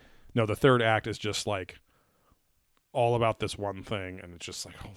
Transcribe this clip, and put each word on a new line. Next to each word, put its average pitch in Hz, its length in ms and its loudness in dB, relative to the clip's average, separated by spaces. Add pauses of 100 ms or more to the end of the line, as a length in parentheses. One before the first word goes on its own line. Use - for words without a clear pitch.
(340)
no, 117 100 4
the 104 120 0
third 127 260 6
act 110 240 4
is 104 100 -6
just, - 300 -4
like, 98 300 -4 (1160)
all 120 220 4
about 113 240 2
this 104 180 -4
one 98 260 -6
thing, 95 400 -6
and 87 120 -16
it's 82 100 -16
just - 220 -10
like, 82 100 -18
holy 107 200 -14